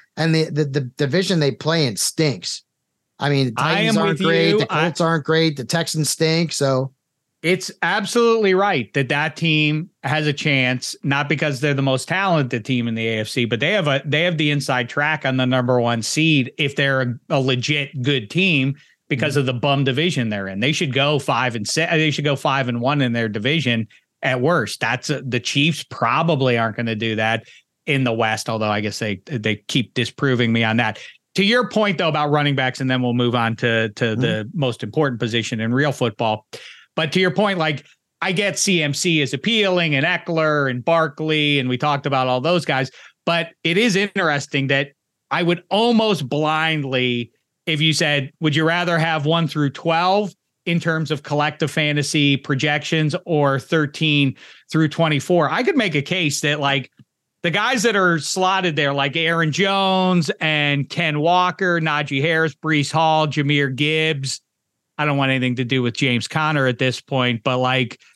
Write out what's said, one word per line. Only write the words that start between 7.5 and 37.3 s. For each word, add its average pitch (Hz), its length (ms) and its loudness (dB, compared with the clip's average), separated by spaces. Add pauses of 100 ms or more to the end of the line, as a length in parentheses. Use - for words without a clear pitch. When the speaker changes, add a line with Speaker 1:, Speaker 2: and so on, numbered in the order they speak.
Speaker 2:
absolutely 214 720 2
right 185 400 0
that 135 160 0
that 151 260 -2
team 156 540 0 (140)
has 151 240 -2
a 147 60 0
chance, 131 680 -2
not 143 240 0
because 147 320 -2
they're 143 140 0
the 139 80 0
most 131 260 0
talented 160 560 0
team 120 240 -2
in 113 60 -2
the 113 140 -2
A 110 140 -2
F 110 80 -4
C, 123 160 0
but 113 140 -2
they 147 120 0
have 190 160 0
a, 139 180 0
they 151 180 0
have 175 140 0
the 151 140 0
inside 127 380 -2
track 147 360 -2
on 131 120 0
the 127 80 2
number 127 340 2
one 117 240 0
seed 151 560 2
if 143 160 -2
they're 139 260 0
a, 123 140 -4 (140)
a 147 100 2
legit 135 640 -2
good 127 260 0
team 143 460 0 (340)
because 147 240 -2
Speaker 1:
Mm-hmm. 147 60 2
Speaker 2:
of 135 80 0
the 131 60 -2
bum 139 300 0
division 131 460 0
they're 101 180 -6
in. 95 120 -8
They 135 120 0
should 147 220 -2
go 143 240 0
five 123 380 -2
and 107 120 -6
six. 165 240 -2
They 156 200 2
should 147 120 -4
go 143 120 0
five 135 340 0
and 120 100 -2
one 139 220 0
in 120 120 0
their 117 140 0
division 117 600 0 (340)
at 131 180 -2
worst. 139 400 0
That's 120 300 -4
a, 139 140 -4
the 123 160 -2
Chiefs 139 440 0
probably 131 760 0
aren't 113 180 -2
gonna 117 180 -2
do 110 200 -2
that 110 300 0 (420)
in 139 160 0
the 120 100 0
West, 110 360 -2
although 107 200 -2
I 107 120 0
guess 104 180 -6
they, 104 160 -2 (100)
they 110 300 -4
keep - 400 -4
disproving 120 580 0
me 113 100 2
on 113 140 2
that. 110 220 -2 (360)
To 190 80 0
your 240 240 2
point, 202 300 0
though, 180 120 0
about 151 200 0
running 143 260 2
backs, 131 240 -2
and 131 120 -2
then 127 100 0
we'll 123 120 0
move 120 200 2
on 117 220 0
to, 113 340 0
to - 140 -4
Speaker 1:
Mm-hmm. 113 180 0
Speaker 2:
the 110 320 -2
most 135 300 -2
important 123 360 -2
position 113 400 -2
in 113 140 -2
real 139 180 2
football. 110 540 -2 (480)
But 160 200 -2
to 185 80 2
your 180 100 2